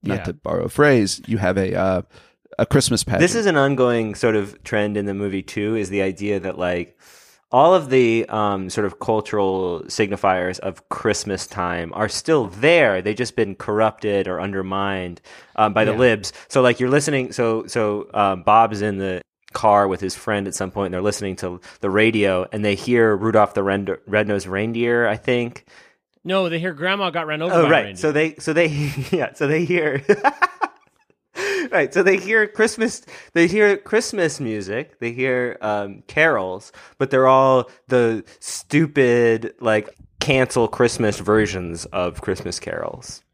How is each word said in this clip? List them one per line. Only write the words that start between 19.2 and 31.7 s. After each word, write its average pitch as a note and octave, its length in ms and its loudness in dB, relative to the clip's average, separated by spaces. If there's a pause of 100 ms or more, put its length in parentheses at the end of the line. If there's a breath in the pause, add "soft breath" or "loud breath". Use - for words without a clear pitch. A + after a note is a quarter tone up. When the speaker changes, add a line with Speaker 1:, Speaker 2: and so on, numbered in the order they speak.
Speaker 3:
car G2+ 340 4
with F#2 140 -2
his F#2 140 -6
friend G2+ 300 -4
at F#2 80 -8
some F#2+ 160 -6
point, G2 180 -4
and F2 80 -6
they're F2+ 60 -4
listening G2+ 360 -4
to F2+ 240 -10 (180 loud breath)
the G2+ 100 -2
radio, G#2 640 2
and G#2+ 140 -6
they G2+ 100 2
hear A2+ 400 2
Rudolph G#2 380 2
the G2+ 100 -2
Ren-, G2 420 -2
Red-Nosed G#2 420 -2
Reindeer, A#2 600 0
I G#2 80 0
think. A#2+ 500 -4 (600 soft breath)
Speaker 2:
No, F#3 240 -2
they E3 100 -4
hear F3 140 -6
Grandma F#3 360 -2
got E3 160 -4
run D#3 160 -6
over F3+ 120 -2
Speaker 3:
Oh, E3+ 100 4
Speaker 2:
by D3 40 4
a D3+ 40 4
Speaker 3:
right. C#3 140 4
Speaker 2:
reindeer. G2+ 160 -12
Speaker 3:
So D#3 100 0
they, D3+ 240 0
so - 180 -6
they, E3 140 4
<laughs> C#3+ 440 -4
yeah, D3+ 220 -2
so D3 140 -2
they D#3+ 180 0
hear, D3+ 420 -2
<laughs> - 1600 -4